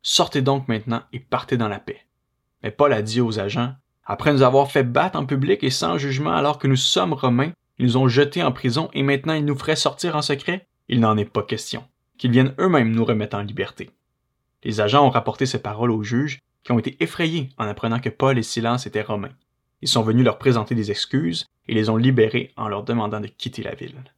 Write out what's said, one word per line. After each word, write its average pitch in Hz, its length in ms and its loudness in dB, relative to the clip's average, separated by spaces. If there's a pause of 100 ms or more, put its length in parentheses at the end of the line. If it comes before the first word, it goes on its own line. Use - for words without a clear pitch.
Sortez 165 400 0
donc 135 260 0
maintenant 117 360 -2 (100)
et 120 80 -10
partez 123 340 -2
dans 110 140 0
la 101 100 -6
paix. » - 220 -14 (640)
Mais 110 80 -6
Paul 143 200 4
a 110 100 2
dit 110 200 0
aux 110 180 0
agents, « 120 360 -4 (300)
Après - 280 0
nous 135 100 6
avoir 135 260 6
fait 139 140 2
battre 147 340 0
en 143 80 -2
public 143 380 0
et 135 60 0
sans 165 280 -2
jugement 143 360 -2
alors 147 260 0
que 139 80 -2
nous 135 80 4
sommes 180 380 0
Romains, 131 400 0 (260)
ils 123 60 2
nous 120 100 2
ont 131 140 4
jetés 143 340 2
en 131 80 0
prison 131 400 -2
et 139 120 -2
maintenant 139 320 0
ils 147 100 0
nous 143 120 0
feraient 156 200 -2
sortir 156 400 -2
en 151 40 0
secret ? 151 460 -4 (220)
Il 127 100 2
n'en 107 160 4
est 104 80 0
pas - 200 -4
question. - 420 -8 (320)
Qu'ils 123 140 0
viennent 131 280 4
eux-mêmes 151 320 4
nous 113 140 2
remettre 107 320 -2
en 101 40 -4
liberté. » 101 480 -8 (760)
Les 110 160 -2
agents 131 260 4
ont - 20 6
rapporté 123 360 -2
ces 131 160 -4
paroles 110 300 -2
aux 110 120 -2
juges, 123 360 -4 (240)
qui - 80 -6
ont 117 80 4
été 131 240 -6
effrayés 160 540 -4
en 107 100 -4
apprenant 113 320 -4
que 127 80 -6
Paul 135 320 2
et 110 40 -2
Silas 117 420 -2
étaient 107 160 -4
Romains. 104 320 -6 (480)
Ils 139 80 -4
sont 117 120 2
venus 113 220 4
leur 113 140 2
présenter 117 380 0
des 104 160 -2
excuses 160 540 -4 (220)
et 117 60 -4
les 107 160 2
ont 110 80 2
libérés 120 580 2
en 110 140 -6
leur 104 140 -6
demandant 110 360 -2
de 104 80 -8
quitter - 360 -12
la - 120 -8
ville. - 260 -16 (160)